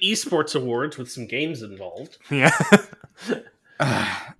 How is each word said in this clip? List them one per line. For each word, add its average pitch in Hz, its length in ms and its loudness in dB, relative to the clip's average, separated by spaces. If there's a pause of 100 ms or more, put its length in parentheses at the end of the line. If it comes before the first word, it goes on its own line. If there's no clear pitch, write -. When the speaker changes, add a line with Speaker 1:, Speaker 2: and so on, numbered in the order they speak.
Speaker 1:
esports 185 500 0
awards 127 440 -2
with 123 120 -10
some 120 160 -12
games 135 360 -6
involved. 98 640 -14
Speaker 2:
<laughs> - 60 -12
Yeah. 143 220 6 (1300)
Speaker 3:
<sighs> 120 400 -2 (200)